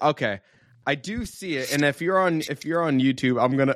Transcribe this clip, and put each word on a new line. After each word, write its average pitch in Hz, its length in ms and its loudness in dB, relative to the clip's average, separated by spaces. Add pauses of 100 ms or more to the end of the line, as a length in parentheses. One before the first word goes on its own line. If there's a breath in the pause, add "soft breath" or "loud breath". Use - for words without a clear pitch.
Okay, 123 380 0 (460 soft breath)
I 139 100 0
do 208 300 -8
see 170 320 -8
it. 131 160 -4
And 147 100 2
if 143 180 0
you're 185 160 2
on, 170 320 2
if 139 140 -8
you're 165 180 -2
on 147 200 2
YouTube, 127 420 2
I'm 127 140 2
gonna. 135 180 2